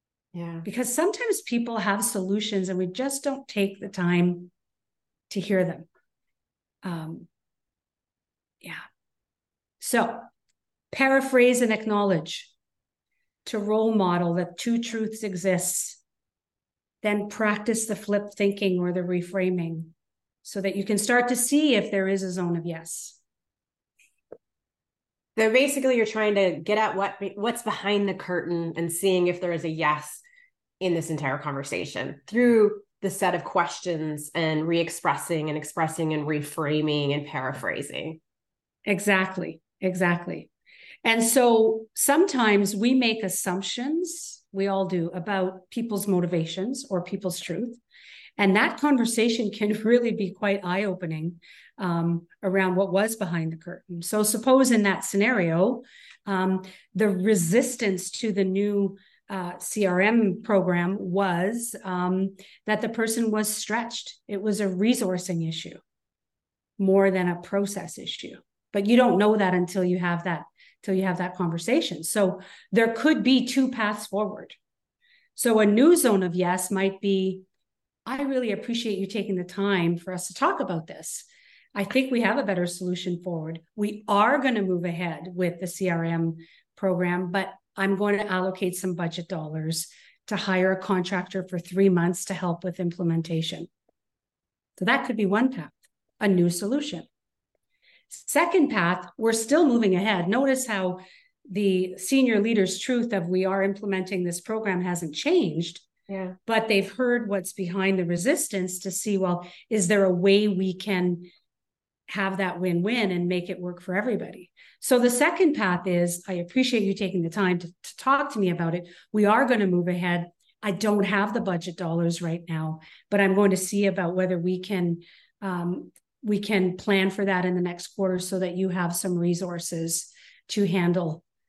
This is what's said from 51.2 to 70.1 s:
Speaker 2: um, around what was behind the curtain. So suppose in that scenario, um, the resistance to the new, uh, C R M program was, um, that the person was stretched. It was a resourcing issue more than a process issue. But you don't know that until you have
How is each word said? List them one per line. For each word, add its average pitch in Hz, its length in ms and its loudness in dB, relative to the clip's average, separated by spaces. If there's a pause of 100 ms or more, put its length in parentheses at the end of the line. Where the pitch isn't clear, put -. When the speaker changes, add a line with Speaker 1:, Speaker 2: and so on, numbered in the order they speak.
Speaker 2:
um, 170 480 0 (160)
around 190 340 2
what 185 160 2
was 220 240 2
behind 165 360 -2
the 160 40 -8
curtain. 170 460 -12
So 214 200 0
suppose 254 480 4
in 220 140 6
that 190 200 0
scenario, 196 800 2 (420)
um, 190 380 0 (320)
the 208 140 2
resistance 190 1000 2 (100)
to 220 120 -2
the 190 120 2
new, 196 520 0 (320)
uh, 180 300 -8
C - 280 -2
R 180 140 2
M 208 420 2
program 180 560 2
was, 190 760 -2 (100)
um, 185 520 -2 (300)
that 214 160 0
the 220 60 -4
person 226 420 0
was 208 240 -2
stretched. - 640 -6 (100)
It 202 140 -6
was 214 180 -2
a 208 60 0
resourcing 185 800 0
issue - 300 -10 (1000)
more 196 320 6
than 185 180 0
a 175 120 -2
process 196 580 -4
issue. - 380 -12 (380)
But 202 120 0
you 233 100 6
don't 185 220 6
know 214 180 6
that 190 180 4
until 180 300 0
you 180 140 2
have 175 260 -2